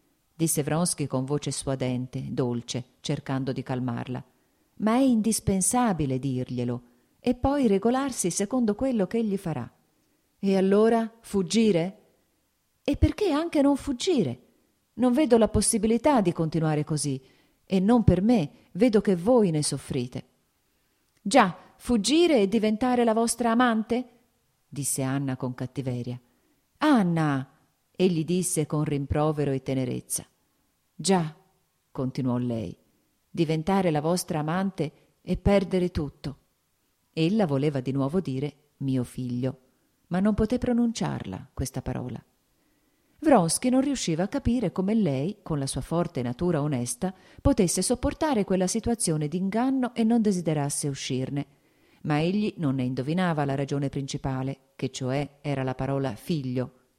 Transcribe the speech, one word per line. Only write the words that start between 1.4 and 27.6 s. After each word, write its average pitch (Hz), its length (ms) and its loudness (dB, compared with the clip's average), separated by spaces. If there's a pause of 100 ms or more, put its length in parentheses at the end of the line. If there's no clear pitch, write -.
suadente, 131 800 -6
dolce, 120 720 -4
cercando 135 520 -4
di 127 100 -6
calmarla, 127 640 -6 (560)
"ma 214 140 0
è 254 60 2
indispensabile 202 1160 0
dirglielo 123 640 -4 (360)
e 247 160 0
poi 269 320 0
regolarsi 226 640 0
secondo 208 460 0
quello 240 320 0
che 233 100 -2
egli 214 180 -2
farà." 151 320 -6 (720)
"E 196 180 2
allora 220 540 4 (100)
fuggire?" 196 800 0 (800)
"E 294 120 0
perché 320 360 2
anche 320 280 0
non 277 160 4
fuggire? 247 640 -2 (520)
Non 247 180 2
vedo 247 260 4
la 214 100 6
possibilità 226 720 2
di 170 120 2
continuare 156 520 0
così, 143 360 -4 (440)
e 190 160 0
non 220 240 4
per 175 180 6
me, 208 280 4 (220)
vedo 208 280 4
che 196 160 2
voi 208 340 4
ne 151 140 0
soffrite." 127 600 -6 (960)
"Già, 202 360 4 (200)
fuggire 262 640 2
e 196 80 2
diventare 226 540 0
la 226 120 2
vostra 233 360 0
amante?" 233 600 0 (580)
disse 139 340 -6
Anna 135 340 -4
con 127 180 -6
cattiveria. 123 640 -6 (580)
"Anna!" 165 760 2 (480)